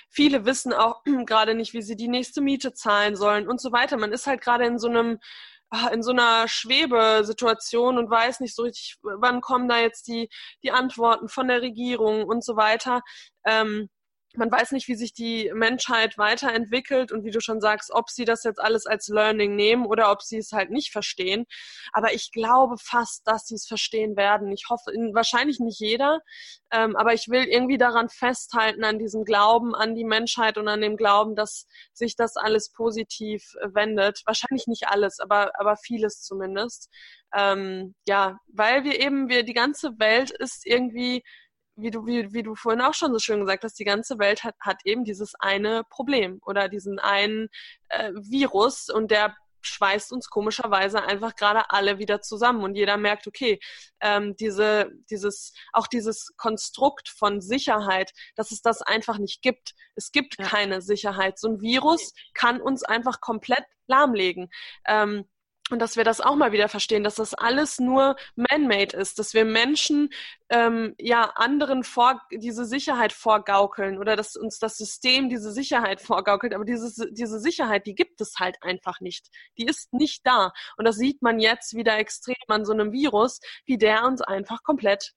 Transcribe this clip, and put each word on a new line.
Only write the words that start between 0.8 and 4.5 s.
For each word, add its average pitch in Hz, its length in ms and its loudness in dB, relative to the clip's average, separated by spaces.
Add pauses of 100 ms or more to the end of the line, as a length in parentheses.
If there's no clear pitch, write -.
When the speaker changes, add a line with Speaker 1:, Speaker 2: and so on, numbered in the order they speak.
Speaker 1:
<clears throat> 262 200 2
gerade 220 300 2
nicht, 226 180 -4
wie 233 80 -6
sie 208 140 -10
die 226 120 -6
nächste 254 340 -2
Miete 277 300 0
zahlen 208 440 2
sollen 208 320 2
und 240 120 -2
so 254 120 -6
weiter. 247 260 2
Man 214 140 -2
ist 247 160 -6
halt 262 140 -2
gerade 240 240 2